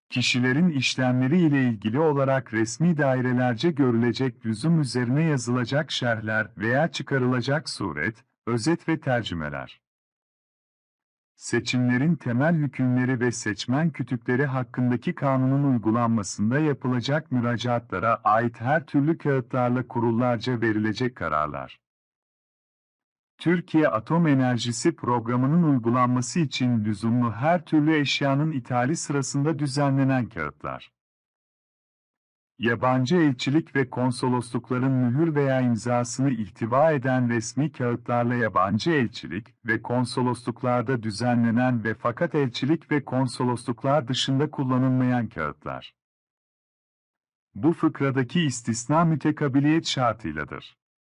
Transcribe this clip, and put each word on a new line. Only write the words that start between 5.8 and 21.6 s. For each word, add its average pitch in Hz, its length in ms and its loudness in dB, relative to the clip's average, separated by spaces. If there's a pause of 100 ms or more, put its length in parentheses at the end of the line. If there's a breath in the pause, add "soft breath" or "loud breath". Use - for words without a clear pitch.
şerhler 110 640 -2
veya 123 340 0
çıkarılacak 127 800 -2
suret, 78 540 -6 (240)
özet 120 400 -2
ve 160 120 -2
tercümeler. 82 840 -6 (1500)
Seçimlerin 123 800 0
temel 135 400 0
hükümleri 127 640 0
ve 123 120 2
seçmen 120 580 -2
kütükleri 127 560 -2
hakkındaki 127 680 -2
kanunun 135 580 2
uygulanmasında 113 880 0
yapılacak 135 720 -2
müracaatlara 120 920 -2
ait 117 380 0
her 143 240 0
türlü 151 320 0
kağıtlarla 127 680 0
kurullarca 120 760 0
verilecek 110 540 0
kararlar. 76 640 -4 (1600)